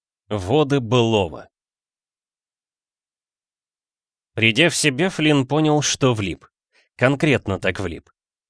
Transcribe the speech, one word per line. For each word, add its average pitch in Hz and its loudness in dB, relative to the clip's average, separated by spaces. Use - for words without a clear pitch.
Воды 131 0
былого. 113 0
Придя 113 4
в - -2
себя, 151 0
Флинн 151 0
понял, 151 0
что 131 0
влип. 98 -6
Конкретно 127 0
так 92 -4
влип. 82 -10